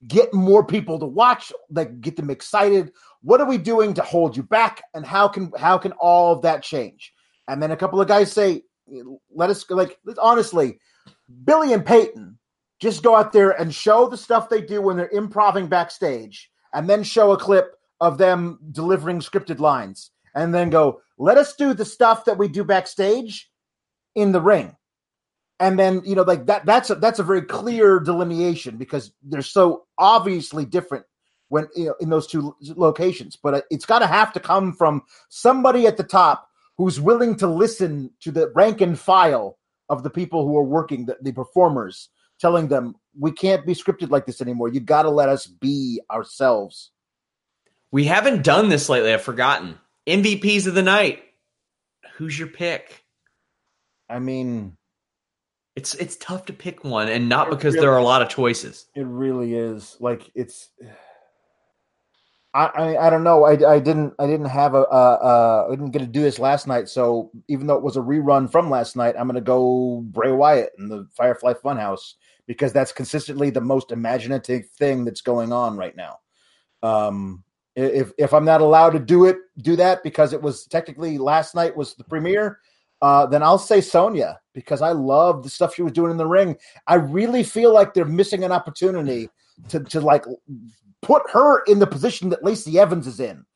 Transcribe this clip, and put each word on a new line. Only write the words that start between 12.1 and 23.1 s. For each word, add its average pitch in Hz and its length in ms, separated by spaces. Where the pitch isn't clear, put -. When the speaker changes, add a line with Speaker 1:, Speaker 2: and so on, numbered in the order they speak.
Speaker 1:
just 196 220
go 233 120
out 214 200
there 196 160
and 165 240
show 226 340
the 254 80
stuff - 320
they 220 140
do 208 180
when 190 160
they're 175 140
improving 202 560
backstage, 151 840
and 156 160
then 208 140
show 208 300
a 196 40
clip 185 380
of 165 160
them 175 420
delivering 170 500
scripted 156 380
lines, 127 540
and 170 200
then 175 160
go, 156 320
"Let 170 180
us 285 180
do 277 200
the 202 100
stuff 226 400
that 208 140
we 202 100
do 180 160
backstage 196 880